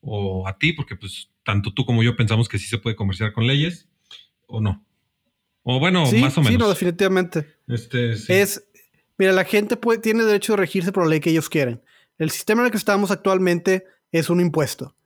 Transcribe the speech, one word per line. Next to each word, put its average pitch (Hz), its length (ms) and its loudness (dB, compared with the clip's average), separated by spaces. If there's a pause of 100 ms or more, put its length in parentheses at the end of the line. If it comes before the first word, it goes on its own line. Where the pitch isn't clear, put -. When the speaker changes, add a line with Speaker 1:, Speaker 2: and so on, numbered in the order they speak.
Speaker 1:
o 98 460 -6
a 95 120 -10
ti, 160 140 0
porque, 135 240 -10
pues, - 340 -16 (140)
tanto 101 280 -2
tú - 120 -2
como 117 180 2
yo 117 140 2
pensamos 113 320 0
que 95 100 -6
sí - 80 -8
se 120 120 -6
puede 113 180 -6
comerciar 104 360 -4
con 113 140 -2
leyes, 151 420 -2 (580)
¿o 110 140 -8
no? 104 240 -4 (800)
O 127 180 -2
bueno, 175 260 2
Speaker 2:
Sí, 123 120 4
Speaker 1:
más - 200 2
o 156 40 4
Speaker 2:
sí, 123 80 4
Speaker 1:
menos. 247 100 4
Speaker 2:
no, 220 80 4
definitivamente. 180 800 0 (200)
Speaker 1:
Este, 120 500 -4
sí. - 160 -4
Speaker 2:
Es, 196 320 0 (540)
mira, 190 140 4
la 190 120 2
gente 208 320 0
puede, 226 240 0
tiene 220 240 2
derecho 208 300 2
de 202 40 2
regirse 185 340 0
por 190 100 0
la 160 80 4
ley 156 100 2
que 165 100 0
ellos 160 180 2
quieren. 123 340 -2 (340)
El 156 140 -2
sistema 220 320 -2
en 247 40 2
el 240 40 2
que 214 80 -4
estamos 202 320 0
actualmente 185 760 0 (260)
es 165 200 -2
un 175 100 2
impuesto. 147 540 -2 (100)